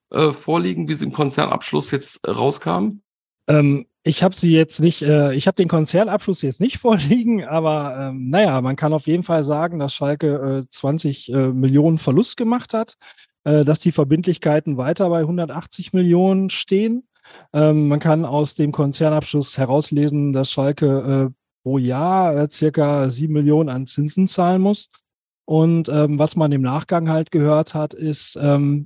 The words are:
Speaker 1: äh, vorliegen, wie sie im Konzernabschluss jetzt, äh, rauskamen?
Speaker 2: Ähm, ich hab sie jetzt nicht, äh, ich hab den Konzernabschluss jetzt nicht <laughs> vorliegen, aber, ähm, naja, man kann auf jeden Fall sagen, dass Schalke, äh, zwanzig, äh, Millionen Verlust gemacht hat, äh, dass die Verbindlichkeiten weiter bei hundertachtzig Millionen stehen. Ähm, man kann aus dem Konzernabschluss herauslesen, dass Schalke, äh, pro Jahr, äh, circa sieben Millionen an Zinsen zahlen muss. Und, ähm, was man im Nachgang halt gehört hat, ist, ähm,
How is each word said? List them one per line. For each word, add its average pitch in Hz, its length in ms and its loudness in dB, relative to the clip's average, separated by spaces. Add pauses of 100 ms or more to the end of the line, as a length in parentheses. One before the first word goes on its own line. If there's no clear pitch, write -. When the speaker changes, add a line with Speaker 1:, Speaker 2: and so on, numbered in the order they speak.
Speaker 1:
äh, 151 220 0
vorliegen, 165 580 -4
wie 156 60 -4
sie 151 100 -6
im 139 80 -6
Konzernabschluss 147 760 -2
jetzt, - 360 -6
äh, 87 40 -2
rauskamen? 170 720 -2 (440)
Speaker 2:
Ähm, 143 380 2 (180)
ich 156 200 -2
hab 185 120 0
sie 170 160 2
jetzt 160 300 2
nicht, 165 220 2
äh, 147 300 4
ich 139 140 0
hab 190 80 0
den 180 120 2
Konzernabschluss 180 760 0
jetzt 135 180 -4
nicht 240 180 -2
<laughs> - 20 -14
vorliegen, 220 680 2
aber, 147 640 -4
ähm, 131 200 -8
naja, 160 300 2
man 131 160 -2
kann 151 160 -2
auf 156 160 -2
jeden 175 160 0
Fall 165 220 0
sagen, 160 340 -4
dass 139 140 -4
Schalke, 139 720 -2
äh, - 40 -20
zwanzig, 139 640 -4
äh, 131 220 0
Millionen 143 460 2
Verlust 151 360 0
gemacht 240 380 -4
hat, 220 240 -4 (480)
äh, 151 180 4
dass 151 160 2
die 175 140 0
Verbindlichkeiten 156 840 0
weiter 160 340 -2
bei 165 140 0
hundertachtzig 165 680 -8
Millionen 185 560 2
stehen. 226 580 -2 (460)
Ähm, 151 360 4
man 147 100 2
kann 160 260 2
aus 147 300 -2
dem 147 160 0
Konzernabschluss 147 880 -2
herauslesen, 143 760 0
dass 131 160 -2
Schalke, 135 800 0
äh, 131 40 -16 (280)
pro 135 160 -2
Jahr, 156 580 0
äh, 147 140 0
circa 147 600 0
sieben 151 220 -4
Millionen 151 360 2
an 131 160 -6
Zinsen 151 420 -2
zahlen 185 340 0
muss. 202 280 -2 (540)
Und, 160 440 2
ähm, 151 320 0
was 151 160 0
man 156 160 2
im 139 100 0
Nachgang 156 480 -2
halt 160 220 -2
gehört 151 420 2
hat, 151 200 -4
ist, - 480 -8
ähm, 143 440 2